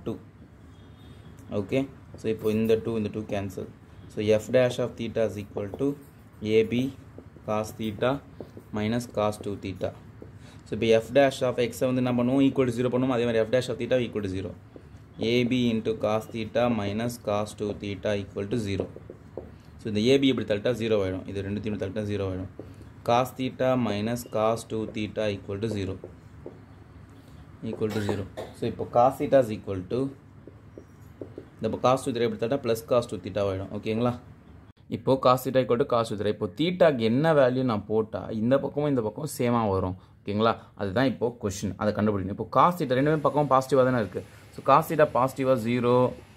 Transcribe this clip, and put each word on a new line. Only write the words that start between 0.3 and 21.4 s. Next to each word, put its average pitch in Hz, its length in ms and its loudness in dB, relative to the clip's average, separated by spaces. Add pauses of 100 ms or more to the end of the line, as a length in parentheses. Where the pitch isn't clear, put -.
ஓகே. 131 200 -2 (380)
So, - 140 -10
இப்போ 110 140 -4 (100)
இந்த 110 180 2 (100)
டூ, 113 160 -4
இந்த 101 140 -4
டூ 110 80 -6 (100)
cancel. 101 320 -6 (460)
So, - 80 -8 (240)
f - 20 -14 (120)
dash 123 280 4
of 113 140 -4
theta 113 320 -2
is 101 140 -8
equal 104 260 -8 (100)
to 139 60 0 (680)
A 113 40 8 (120)
B 123 100 0 (680)
cos 107 220 -4 (100)
theta 113 320 -2 (640)
minus 117 300 -2 (100)
cos 104 300 0
two 101 180 -6
theta. 95 260 -6 (760)
So, - 100 -20
இப்போ 113 160 4 (100)
f - 60 -14 (100)
dash 135 300 4
of 123 200 0
x-ஐ - 220 -4
வந்து 127 140 2
என்ன 123 160 0
பண்ணுவோம்? 135 300 4
Equal 131 200 2
to 113 80 -2
zero 123 160 0
பண்ணுவோம். 127 220 2
அதே 120 140 2
மாதிரி 113 160 4
f 110 100 -12
dash 127 160 0
of 117 100 -6
theta 127 240 2
equal 104 220 -4
to 92 80 -4
zero. 95 160 -8 (800)
A - 20 4 (160)
B 127 140 2 (100)
into 110 180 -2 (140)
cos 107 180 0 (120)
theta 113 280 0 (160)
minus 110 340 -4 (140)
cos 104 220 0 (100)
two 104 120 -2 (100)
theta 101 300 -4 (100)
equal 101 320 -6
to 120 40 -2 (100)
zero. 95 180 -2 (920)
So, - 80 -10
இந்த 104 120 0 (100)
A 135 100 8
B - 100 4
இப்படி 113 160 -2
தள்ளிட்டா 104 320 0
ஜீரோ 110 240 2
ஆயிடும். 92 260 -2
இது 98 160 -6